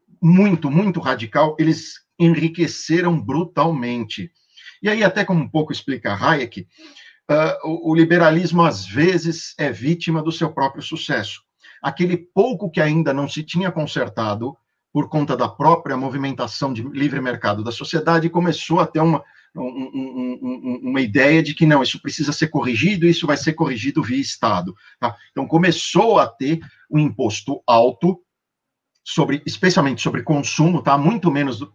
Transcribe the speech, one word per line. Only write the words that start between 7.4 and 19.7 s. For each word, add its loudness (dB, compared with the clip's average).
o, -4
o 2
liberalismo, 4
às 0
vezes, 0
é -2
vítima -2
do -4
seu -4
próprio -2
sucesso. -6
Aquele -2
pouco 0
que -2
ainda 2
não -2
se -8
tinha -2
consertado, -4
por -2
conta -2
da 0
própria 2
movimentação -6
de -8
livre -2
mercado -2
da -6
sociedade, 0
começou 0
a 0
ter -4
uma, 2
um, -10
um, -8